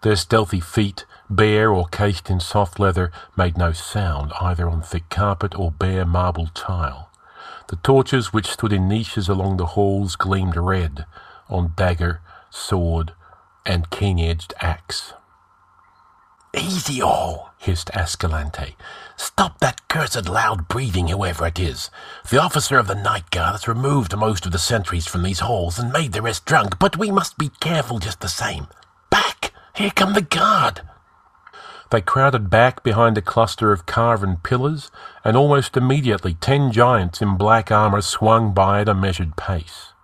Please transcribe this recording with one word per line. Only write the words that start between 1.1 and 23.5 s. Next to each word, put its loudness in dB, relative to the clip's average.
bare 4
or 2
cased -2
in 0
soft 0
leather, 2
made 0
no 2
sound -4
either -2
on -2
thick -6
carpet -2
or -2
bare 0
marble 0
tile. -6
The -10
torches 2
which 0
stood -2
in 2
niches -2
along 0
the -2
halls 0
gleamed 0
red 0
on -2
dagger, 0
sword, -2
and 0
keen-edged -2
axe. -6
Easy -4
all, -2
hissed -4
Ascalante. -4
Stop -2
that -2
cursed -2
loud -2
breathing, -2
whoever -2
it -4
is. -4
The 4
officer 2
of 2
the -2
night -4
guard -2